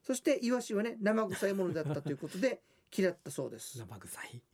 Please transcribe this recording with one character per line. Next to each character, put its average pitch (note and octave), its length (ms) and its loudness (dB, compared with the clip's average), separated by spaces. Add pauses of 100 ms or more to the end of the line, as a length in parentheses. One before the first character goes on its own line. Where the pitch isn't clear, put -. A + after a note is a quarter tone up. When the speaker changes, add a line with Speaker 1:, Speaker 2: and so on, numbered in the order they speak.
Speaker 1:
そ C4 120 0
し B3+ 60 -4
て C#4+ 200 4
イ A#3+ 120 0
ワ B3 80 4
シ A3+ 140 -4
は G#3 100 2
ね、 A#3 160 -2
生 A3 280 4
臭 F#3+ 200 0
い G3+ 60 2
も F#3+ 120 2
の E3 80 0
だ D#3+ 80 0
っ - 20 -2
た C#3+ 180 0
と D3+ 80 -2
い - 20 0
う C#3 60 -4
こ D#3 100 -8
と F3+ 100 -8
で、 B3 240 2 (160)
Speaker 2:
<laughs> - 180 -20
Speaker 1:
嫌 F#3 140 4
っ - 120 -4
た - 80 -10
そ C3 180 -4
う - 20 -10
で A2+ 80 -10
す。 - 200 -12
Speaker 2:
生 F#2+ 200 -12
臭 F#2 260 -12
い。 - 180 -14 (120)